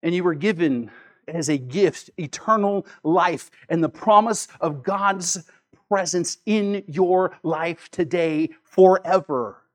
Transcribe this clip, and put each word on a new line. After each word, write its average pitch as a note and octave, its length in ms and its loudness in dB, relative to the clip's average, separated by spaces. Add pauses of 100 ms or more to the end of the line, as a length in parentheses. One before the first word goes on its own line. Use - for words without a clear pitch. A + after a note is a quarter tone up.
And E3+ 120 -2
you F3+ 100 -2
were F3 100 2
given D3+ 560 -2 (360)
as D#3 240 -6
a C#3+ 80 0
gift C#3+ 580 -2
eternal G3+ 720 -2 (160)
life E3+ 480 0 (180)
and E3 160 0
the D#3 60 -2
promise G#3+ 580 2 (100)
of D3+ 240 -6
God's F#3+ 640 -4 (440)
presence F3+ 560 -2
in G3+ 400 0
your F#3 560 0
life D#3+ 480 -6
today D#3+ 580 -2 (140)
forever. F3+ 1000 2 (120)